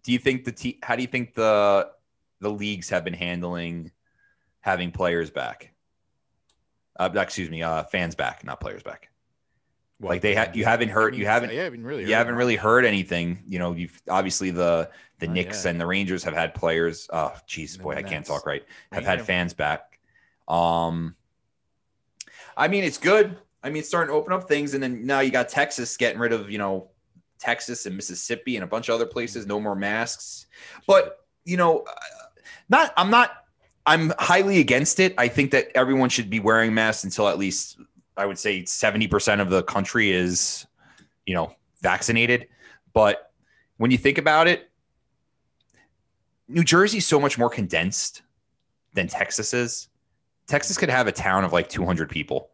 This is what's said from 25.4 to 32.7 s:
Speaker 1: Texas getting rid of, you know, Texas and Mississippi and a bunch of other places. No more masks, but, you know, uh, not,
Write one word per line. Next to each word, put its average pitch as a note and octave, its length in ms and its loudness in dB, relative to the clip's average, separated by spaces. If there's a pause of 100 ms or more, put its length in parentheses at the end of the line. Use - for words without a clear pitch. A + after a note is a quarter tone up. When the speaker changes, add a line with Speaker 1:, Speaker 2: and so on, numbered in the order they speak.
Speaker 1:
Texas - 480 -2
getting A#2 220 0
rid A#2 120 0
of, A2 180 -2
you G#2 80 -8
know, G2 320 -4 (500)
Texas - 460 -6
and F#2 100 -8
Mississippi G2 600 -8
and G2 80 -6
a F2 40 -8
bunch A2+ 220 -4
of A#2 60 2
other A#2 100 0
places. A#2 400 -8
No G#2 140 -4
more G#2 160 -4
masks, G#2 720 -6 (400)
but, F#3+ 380 4 (200)
you F3+ 120 -2
know, E3+ 220 4
uh, - 140 -10 (760)
not, C#4+ 280 4